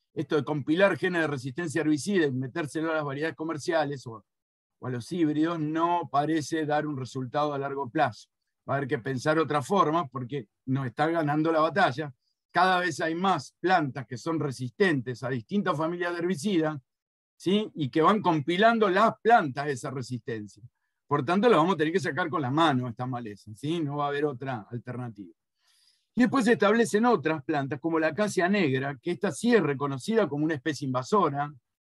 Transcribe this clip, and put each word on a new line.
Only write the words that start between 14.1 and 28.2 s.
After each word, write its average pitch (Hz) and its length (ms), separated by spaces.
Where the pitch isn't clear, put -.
son 165 220
resistentes 131 800
a 127 80
distintas 165 480
familias 175 360
de 170 60
herbicidas, 160 640
¿sí? 202 400
Y 147 140
que 160 120
van 190 180
compilando 180 720
las 214 320
plantas 156 460
de 147 60
esa 127 180
resistencia. 113 720
Por 143 180
tanto, 202 240
las 190 120
vamos 175 160
a - 20
tener 156 160
que 190 60
sacar 160 300
con 165 120
la 127 80
mano, 135 380
esta 123 180
maleza, 117 500
¿sí? 160 240
No 143 180
va 147 80
a - 20
haber 143 180
otra 131 460
alternativa. 113 600
Y 226 60
después 254 240
se 233 80
establecen 214 520
otras 160 380
plantas, 143 360
como 160 200
la 160 80
acacia 185 420